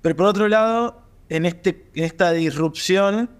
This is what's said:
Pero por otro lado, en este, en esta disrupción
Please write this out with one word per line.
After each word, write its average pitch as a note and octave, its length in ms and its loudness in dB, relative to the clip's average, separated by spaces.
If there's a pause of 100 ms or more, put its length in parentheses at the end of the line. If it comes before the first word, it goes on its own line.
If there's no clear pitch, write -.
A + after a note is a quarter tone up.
Pero D#3+ 140 0
por F3 100 2
otro G#3 220 2
lado, A3+ 540 0 (280)
en D#3+ 160 -2
este, E3+ 480 -4
en D#3+ 100 -4
esta E3 280 0
disrupción E3+ 960 0 (100)